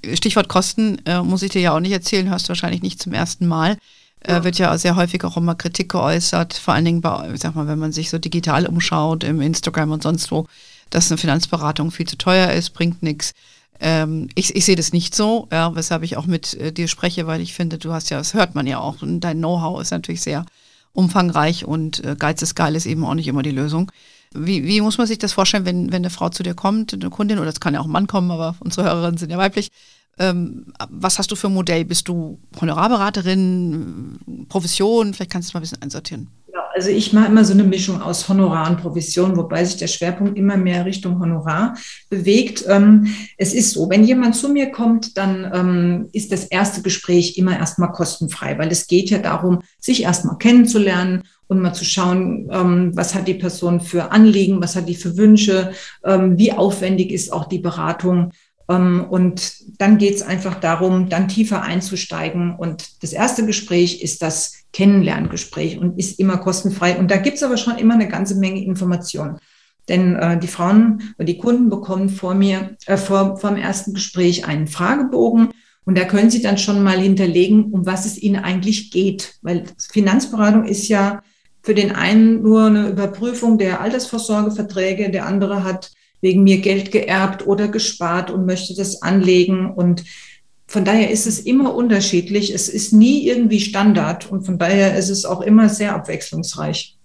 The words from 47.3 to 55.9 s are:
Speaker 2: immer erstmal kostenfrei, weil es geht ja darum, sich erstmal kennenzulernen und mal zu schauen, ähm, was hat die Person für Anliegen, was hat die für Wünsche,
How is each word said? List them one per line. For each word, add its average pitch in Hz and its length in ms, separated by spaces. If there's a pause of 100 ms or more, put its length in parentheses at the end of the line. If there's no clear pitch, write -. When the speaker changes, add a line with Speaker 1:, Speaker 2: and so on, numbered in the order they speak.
Speaker 2:
immer 185 220
erstmal 170 340
kostenfrei, 151 680
weil 160 140
es - 140
geht 185 240
ja 202 80
darum, 175 420 (180)
sich 254 240
erstmal - 360
kennenzulernen 196 840 (220)
und 190 140
mal 180 140
zu 175 100
schauen, 185 680
ähm, 180 440
was 175 200
hat 185 140
die 180 60
Person 175 460
für 175 320
Anliegen, 196 500
was 170 140
hat 175 120
die 175 80
für 175 200
Wünsche, 202 560 (320)